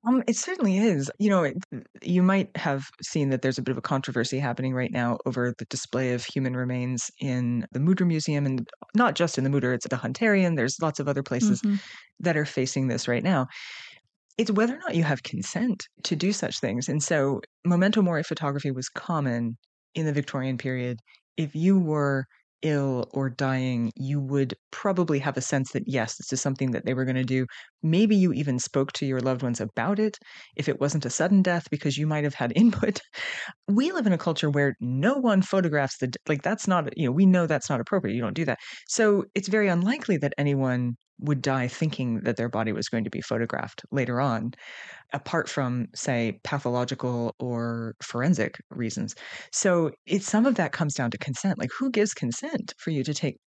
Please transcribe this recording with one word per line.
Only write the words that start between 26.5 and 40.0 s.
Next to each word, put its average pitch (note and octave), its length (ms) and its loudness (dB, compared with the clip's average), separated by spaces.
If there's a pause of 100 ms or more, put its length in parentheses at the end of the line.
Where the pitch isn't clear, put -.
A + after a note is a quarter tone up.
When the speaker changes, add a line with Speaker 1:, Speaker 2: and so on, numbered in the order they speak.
Speaker 1:
that - 160 -2
they B2 80 0
were C3 100 0
gonna B2+ 180 0
do. B2+ 240 0 (360)
Maybe G3+ 340 4
you F#3 160 6
even C3+ 260 0
spoke C3+ 360 0
to C#3+ 120 -4
your C3 140 -2
loved B2+ 220 0
ones A#2+ 180 -2
about B2 380 -2
it G#3+ 180 0 (400)
if C#3+ 100 -2
it - 140 0
wasn't C#3+ 240 0
a A#2+ 60 -2
sudden F#3 320 4
death, F3 280 0
because C#3+ 280 -2
you D3+ 80 0
might D3+ 180 0
have C#3+ 100 0
had A#2+ 180 -2
<laughs> - 40 0
input. G#3 440 4 (680)
We B3+ 240 4
live D4+ 140 0
in F#3 80 4
a D#3+ 40 0
culture D#3+ 300 0
where C#3 320 2
no C3 380 2
one G#3+ 240 4
photographs D3+ 560 0
the C3 80 -2
d-, A#2+ 200 -6
like, C#3+ 160 0
that's G3+ 240 -2
not, F3 300 2
you E3 80 0
know, B2 80 2
we F#3 140 6
know F3+ 200 6
that's D3 220 0
not C3 120 0
appropriate. B2 340 0
You A#2+ 80 -2
don't G2+ 120 -4
do D#3 120 -2
that. B2 120 -2 (300)
So G#3 360 2 (100)
it's G3 140 -2
very G#3 200 2
unlikely F#3+ 500 2